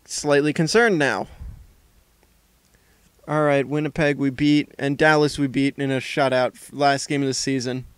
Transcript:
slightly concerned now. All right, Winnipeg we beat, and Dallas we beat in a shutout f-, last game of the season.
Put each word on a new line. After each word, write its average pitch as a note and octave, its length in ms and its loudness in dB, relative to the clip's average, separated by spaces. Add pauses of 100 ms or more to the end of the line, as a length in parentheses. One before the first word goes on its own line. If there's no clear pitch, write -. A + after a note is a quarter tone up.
slightly C#3+ 480 0
concerned F#3+ 480 2
now. A#2+ 280 0 (2000)
All D3+ 140 0
right, C#3 220 2
Winnipeg D3 520 -2
we C#3 120 0
beat, D3 480 0
and C#3 200 -2
Dallas D#3 420 4
we C#3+ 80 0
beat C3+ 300 -2
in C#3 120 -4
a C3 120 -2
shutout B2+ 540 0
f-, - 180 -20
last C#3 340 0
game C#3+ 140 -2
of C#3 80 -2
the C3+ 40 -4
season. B2+ 520 -4 (120)